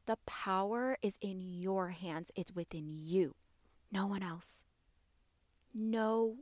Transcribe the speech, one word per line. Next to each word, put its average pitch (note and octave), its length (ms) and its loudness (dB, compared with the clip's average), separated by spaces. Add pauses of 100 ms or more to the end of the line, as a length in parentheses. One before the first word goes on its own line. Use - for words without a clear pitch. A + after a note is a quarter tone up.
the A3 200 0
power A3 760 0
is G3+ 200 2
in F#3+ 200 -4
your F#3 480 0
hands. E3+ 460 -6
It's F#3 200 -4
within D#3 480 -4
you. E3+ 320 4 (560)
No G3 160 0
one G3 160 -2
else. F3 400 -4 (1080)
No A3 680 2